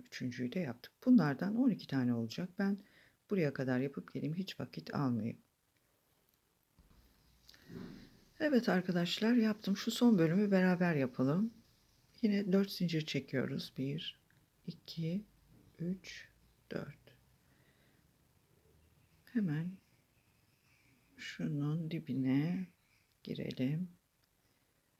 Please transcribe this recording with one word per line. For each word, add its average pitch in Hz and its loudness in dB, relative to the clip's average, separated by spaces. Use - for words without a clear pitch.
üçüncüyü 123 -6
de 190 -4
yaptık. 131 -8
Bunlardan 196 6
on 247 4
iki - -4
tane 123 0
olacak. 117 -6
Ben 196 0
buraya 165 2
kadar 127 0
yapıp - -6
geleyim. 135 -4
Hiç 185 -8
vakit - -10
almayayım. 120 -2
Evet 285 2
arkadaşlar, 180 2
yaptım. 214 2
Şu - -6
son 233 6
bölümü 175 4
beraber 180 4
yapalım. 143 2
Yine 202 2
dört 196 4
zincir 160 -2
çekiyoruz. 135 -4
Bir, 139 -6
iki, 170 -6
üç, - -8
dört. - -12
Hemen 180 -2
şunun 156 -4
dibine 156 -2
girelim 156 -4